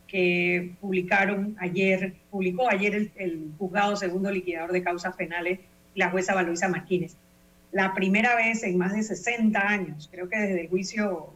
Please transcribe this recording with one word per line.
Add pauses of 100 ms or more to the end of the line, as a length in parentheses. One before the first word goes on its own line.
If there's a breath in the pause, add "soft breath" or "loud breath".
que
publicaron
ayer, (140)
publicó
ayer
el,
el
juzgado
segundo
liquidador
de
causas
penales, (360)
la
jueza
Valoisa
Martínez. (560)
La
primera
vez
en
más
de
sesenta
años,
creo
que
desde
el
juicio